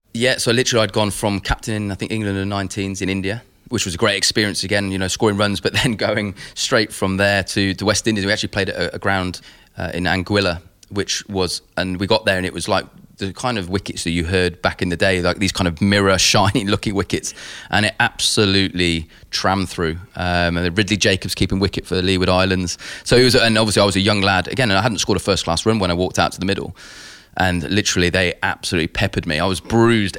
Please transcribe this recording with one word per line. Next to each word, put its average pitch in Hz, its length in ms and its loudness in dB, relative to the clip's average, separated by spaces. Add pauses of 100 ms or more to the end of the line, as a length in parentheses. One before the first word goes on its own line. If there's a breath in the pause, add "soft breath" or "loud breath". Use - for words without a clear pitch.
(120)
Yeah, 123 240 2
so - 160 0
literally 117 320 2
I'd 101 80 -4
gone 107 180 0
from 101 300 -2
captaining, 107 500 -4
I 95 60 -4
think, - 160 -6
England 104 260 -2
under 98 160 -2
nineteens 98 480 -4
in 90 60 -2
India, 95 340 -4 (280)
which 110 160 -2
was 90 80 -4
a - 20 -6
great 101 200 2
experience 101 460 0
again, 101 300 0
you 95 60 -2
know, 95 100 -2
scoring 104 300 2
runs, 101 200 2
but - 140 -2
<laughs> 107 100 0
then 117 140 0
going 104 380 -2 (200 loud breath)
straight - 380 0
from 95 240 -2
there 101 260 4
to 98 320 0
the 92 100 -6
West 101 220 2
Indies. 107 180 0
We 98 60 0
actually 104 200 -2
played 95 180 -2
at - 80 -4
a, 87 180 -4
a - 40 -10
ground, 92 420 -2 (360 loud breath)
uh, 87 180 -6
in 85 100 -2
Anguilla, 92 560 0 (300)
which - 380 -4
was, 95 340 -2 (140)
and 92 220 -4
we 98 80 -2
got 110 200 2
there 95 100 2
and 92 100 -2
it 90 60 -6
was - 160 -8
like 98 160 0 (320)
the 98 160 -8
kind 120 260 -4
of 87 120 -6
wickets - 340 -6
that 85 60 -2
you 85 160 0
heard 90 340 0
back - 220 -2
in 92 80 0
the 85 60 -4
day, 95 260 2
like 87 160 0
these 95 120 0
kind - 160 -2
of 85 140 -4
mirror 98 380 4
<laughs> - 0 -
shiny 101 460 2
looking 101 300 -2
wickets, - 400 -4 (360 loud breath)
and 104 160 2
it - 120 -2
absolutely 95 1120 0 (220 soft breath)
trammed 95 380 0
through. 85 280 -4 (180)
Um, 87 420 0
and 85 220 -2
Ridley 107 200 0
Jacobs 95 360 0
keeping 95 240 0
wicket - 280 -2
for 87 100 -4
the 92 60 0
Leeward 92 260 2
Islands. 92 500 2 (240 loud breath)
So - 140 4
it 127 80 8
was, 123 100 4
and 113 240 4
obviously 110 240 4
I 101 40 6
was 95 100 2
a 95 40 2
young 104 200 2
lad 95 260 2
again, 127 240 0
and 95 80 4
I 95 40 2
hadn't 110 160 0
scored - 180 0
a 85 40 -2
first 95 220 0
class 82 220 -2
run 113 140 4
when 92 120 0
I 87 40 0
walked 87 240 -2
out 87 140 2
to - 60 -14
the 95 80 -4
middle. - 300 -4 (600 loud breath)
And 87 320 0
literally, 92 420 0
they 90 240 0 (100)
absolutely 87 420 -2
peppered 95 400 -4
me. 78 140 -2
I 90 60 0
was 95 120 -2
bruised 113 600 2